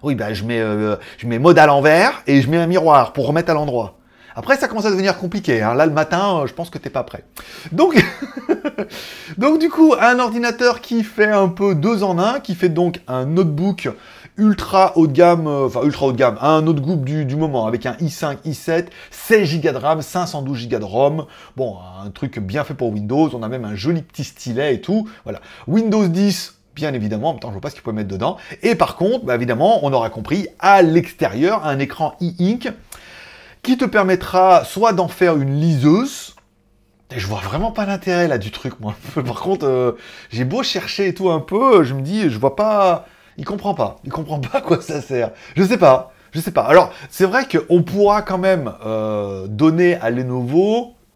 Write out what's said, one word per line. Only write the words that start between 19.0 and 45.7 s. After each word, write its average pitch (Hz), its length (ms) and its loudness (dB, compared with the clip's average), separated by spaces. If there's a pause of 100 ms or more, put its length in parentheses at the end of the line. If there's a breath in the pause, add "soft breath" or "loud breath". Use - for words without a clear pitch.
seize 214 380 2
gigas 156 240 -2
de 131 60 -4
ram, 151 260 -2
cinq 180 240 -6
cent 151 160 -8
douze 131 160 -6
gigas 117 180 -6
de 104 80 -6
rom. 139 400 0 (300 loud breath)
Bon, 107 220 -6 (280)
un 104 60 -14
truc 127 260 -10
bien 107 260 -6
fait 139 120 -10
pour 123 160 -4
Windows, 113 420 0
on 123 80 -10
a 110 60 -8
même 123 180 -8
un 104 80 -10
joli 143 300 -4
petit - 200 -12
stylet 131 520 -4
et - 60 -8
tout. 214 280 -2 (140 loud breath)
Voilà. 110 180 -14 (240 loud breath)
Windows 214 420 2
dix, 185 520 -2 (160)
bien 147 180 -6
évidemment, 107 360 -4
en 110 40 -4
même 110 60 -10
temps, 123 80 -12
je 110 60 -10
vois 95 80 -10
pas 143 100 -10
ce - 20 -20
qu'il - 100 -20
faut 117 80 -8
mettre 107 160 -6
dedans. 107 300 -4 (240 loud breath)
Et 226 140 2
par 165 220 0
contre, 233 280 -2
bah, 127 80 -2
évidemment, 123 480 0
on 143 100 -2
aura 117 200 0
compris, 156 360 -4 (120)
à 196 240 6
l'extérieur, 160 840 0
un 139 140 -2
écran 139 420 -4
e-ink 196 500 -2 (920 loud breath)
qui 254 120 2
te 254 80 0
permettra 185 800 4
soit 220 300 0
d'en 180 160 0
faire 175 260 2
une 139 240 -2
liseuse, 160 760 2 (800)
et 123 60 -6
je 95 80 -6
vois 104 120 -6
vraiment 143 320 -4
pas 214 140 -4
l'intérêt, 180 440 0
là, 135 80 0
du 104 120 -6
truc, - 300 -10
moi. 104 160 -8 (200)
<laughs> 143 100 -2
Par 120 160 -6
contre, 180 260 -2
euh, 127 260 2 (360 loud breath)
j'ai 120 160 -4
beau 202 180 -2
chercher - 440 -4
et 175 60 -2
tout 185 180 -2
un 160 100 -2
peu, 214 420 4
je 127 100 -2
me 135 80 -6
dis, 180 280 -2
je 110 100 -6
vois 135 160 0
pas, 202 520 0 (280 soft breath)
il 147 80 -14
comprend 196 300 -6
pas, 110 320 -4
il 135 60 -12
comprend 151 280 -6
pas 135 200 -4
à - 20 -16
quoi 175 200 0
ça 151 200 -8
sert. 120 300 -4 (260 loud breath)
Je 175 60 4
sais 202 140 2